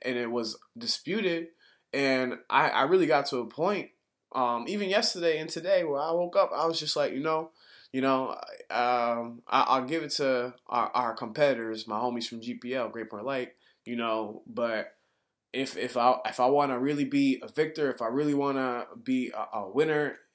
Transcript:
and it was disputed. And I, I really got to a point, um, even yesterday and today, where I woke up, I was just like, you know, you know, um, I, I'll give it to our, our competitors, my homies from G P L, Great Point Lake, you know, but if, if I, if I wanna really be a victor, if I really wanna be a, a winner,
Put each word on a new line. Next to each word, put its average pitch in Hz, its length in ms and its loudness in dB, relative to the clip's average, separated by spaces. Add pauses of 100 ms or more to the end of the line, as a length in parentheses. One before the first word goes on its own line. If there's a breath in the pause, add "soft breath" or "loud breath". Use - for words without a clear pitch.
and 123 140 -2
it 120 140 -2
was 113 260 -4 (200)
disputed. 170 680 -2 (460 soft breath)
And 131 440 2 (120)
I, 147 200 4
I 113 140 2
really 165 240 4
got 143 200 4
to 131 120 -2
a 120 60 -4
point, 165 440 -2 (440)
um, 120 340 0
even 202 220 -2
yesterday 170 500 2
and 160 100 -8
today, 175 340 0
where 143 160 -2
I 160 120 -2
woke 175 240 0
up, 196 200 4
I 147 100 2
was 165 140 0
just 151 160 -2
like, 147 180 0
you 127 60 -6
know, 160 320 -2 (400 loud breath)
you 131 100 -2
know, 131 300 2 (380)
um, 120 760 0
I, 131 200 4
I'll 127 180 2
give 160 160 -2
it 151 100 -6
to 127 420 0 (140)
our, 120 280 0
our 117 180 0
competitors, 113 720 0
my 107 120 -2
homies 120 280 -2
from 117 140 -10
G 120 120 -8
P 123 200 -8
L, 123 160 -4
Great 110 200 -10
Point 107 160 -10
Lake, 131 280 -4 (320 soft breath)
you 120 120 -6
know, 113 500 -2
but 113 460 -2 (600)
if, 131 220 -2
if 123 220 -4
I, 123 180 6 (100)
if 113 140 -4
I 123 80 6
wanna 139 320 4
really 143 240 0
be 135 400 2
a 107 60 -12
victor, 151 420 0
if 120 100 -6
I 113 60 -2
really 143 260 0
wanna 135 520 0 (180)
be 127 320 0
a, 107 220 -6
a 101 120 -6
winner, 151 480 4 (180)